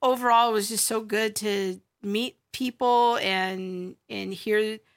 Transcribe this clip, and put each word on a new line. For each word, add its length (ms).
overall 500
was 160
just 180
so 140
good 360
to 440
meet 340
people 720
and, 760
and 240
hear 460